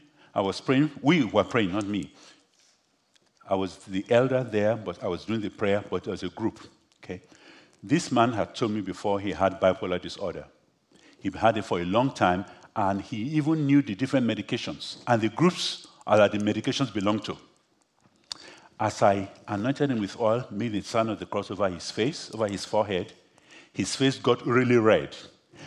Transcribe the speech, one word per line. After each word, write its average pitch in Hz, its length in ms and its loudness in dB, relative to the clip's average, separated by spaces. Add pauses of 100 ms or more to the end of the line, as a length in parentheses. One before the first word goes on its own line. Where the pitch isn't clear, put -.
(340)
I 107 60 0
was 98 200 -2
praying. 143 300 2 (120)
We 151 220 6
were 98 200 2
praying, 101 280 0
not 101 140 -2
me. 98 260 -4 (1400)
I 98 60 0
was 95 240 -2
the 95 300 -6
elder 127 360 2
there, 107 320 0
but 104 260 -10
I 110 60 -4
was 87 160 -4
doing 110 160 -4
the 98 100 -4
prayer, 101 400 -2
but 92 160 -4
it 113 40 -6
was 90 120 -6
a 92 60 -4
group. - 320 -6 (420)
Okay. 92 200 -14 (600)
This 139 300 0
man 120 200 4
had 95 220 -4
told 110 180 -2
me 107 80 -2
before 98 400 -2
he 98 120 -4
had 92 280 0
bipolar 92 400 2
disorder. 82 460 -10 (720)
He 98 120 -4
had 104 280 2
it 98 60 -4
for 92 160 -2
a 87 40 -2
long 117 280 2
time, 95 320 2 (300)
and 98 280 -2
he 113 160 -10 (180)
even 151 300 0
knew 143 160 6
the 113 120 -2
different 127 320 0
medications 110 800 -6
and 117 140 2
the 110 80 2
groups - 580 0 (200)
that 101 260 6
the 104 60 -2
medications 110 560 -2
belonged 104 300 0
to. - 120 -8 (1400)
As 107 240 -2
I 101 260 4 (180)
anointed 131 440 -2
him 120 80 -2
with 98 200 -6
oil, 117 320 0
made 113 220 -4
the 98 80 -2
sign 113 280 -2
of 101 100 -4
the 90 80 -10
cross 101 240 -6
over 98 180 0
his 85 220 -8
face, - 420 -4
over 110 140 -2
his 98 180 -4
forehead, 101 480 -2 (600)
his - 220 -4
face 135 240 2
got - 280 0
really 123 300 4
red. 104 380 4 (520)